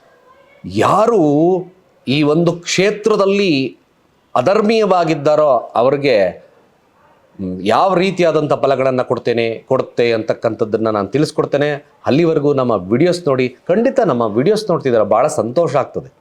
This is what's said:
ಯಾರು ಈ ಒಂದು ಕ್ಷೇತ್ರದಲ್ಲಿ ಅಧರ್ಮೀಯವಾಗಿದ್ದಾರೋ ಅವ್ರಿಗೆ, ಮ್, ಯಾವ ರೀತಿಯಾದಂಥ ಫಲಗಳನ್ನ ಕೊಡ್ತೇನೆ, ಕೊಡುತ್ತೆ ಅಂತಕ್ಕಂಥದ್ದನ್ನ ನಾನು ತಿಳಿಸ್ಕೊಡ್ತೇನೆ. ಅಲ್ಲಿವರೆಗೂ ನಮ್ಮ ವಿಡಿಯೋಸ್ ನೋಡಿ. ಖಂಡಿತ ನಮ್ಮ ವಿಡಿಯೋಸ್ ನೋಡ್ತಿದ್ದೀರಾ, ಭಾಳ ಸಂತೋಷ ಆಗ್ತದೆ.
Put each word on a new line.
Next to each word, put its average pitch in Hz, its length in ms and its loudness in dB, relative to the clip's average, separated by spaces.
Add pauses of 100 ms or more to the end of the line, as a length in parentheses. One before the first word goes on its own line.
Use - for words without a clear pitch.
(640)
ಯಾರು 175 540 2 (880)
ಈ 143 160 0
ಒಂದು 165 300 2
ಕ್ಷೇತ್ರದಲ್ಲಿ 196 1200 -2 (580)
ಅಧರ್ಮೀಯವಾಗಿದ್ದಾರೋ 160 1400 2
ಅವ್ರಿಗೆ, 120 720 0 (920)
ಮ್, 92 220 -8
ಯಾವ 139 300 2
ರೀತಿಯಾದಂಥ 165 600 0
ಫಲಗಳನ್ನ 131 480 0
ಕೊಡ್ತೇನೆ, 117 680 -2
ಕೊಡುತ್ತೆ 123 460 0
ಅಂತಕ್ಕಂಥದ್ದನ್ನ 110 760 -2
ನಾನು 104 200 0
ತಿಳಿಸ್ಕೊಡ್ತೇನೆ. 143 1000 -4
ಅಲ್ಲಿವರೆಗೂ 147 480 2
ನಮ್ಮ 131 180 0
ವಿಡಿಯೋಸ್ 127 560 0
ನೋಡಿ. 127 220 0
ಖಂಡಿತ 226 500 -2
ನಮ್ಮ 147 220 0
ವಿಡಿಯೋಸ್ 127 480 0
ನೋಡ್ತಿದ್ದೀರಾ, 131 340 0
ಭಾಳ 107 240 2
ಸಂತೋಷ 127 480 -2
ಆಗ್ತದೆ. 127 460 -4